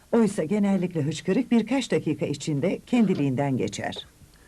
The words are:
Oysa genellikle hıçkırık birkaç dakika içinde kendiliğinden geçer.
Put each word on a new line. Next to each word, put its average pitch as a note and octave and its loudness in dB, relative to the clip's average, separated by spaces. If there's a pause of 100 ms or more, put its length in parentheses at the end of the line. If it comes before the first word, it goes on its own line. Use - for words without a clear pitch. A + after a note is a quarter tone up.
(120)
Oysa G3+ 2
genellikle F#3 0
hıçkırık F#3 -2
birkaç A#3 0
dakika D#3 0
içinde D3 -2
kendiliğinden C#3+ 2
geçer. - -6 (400)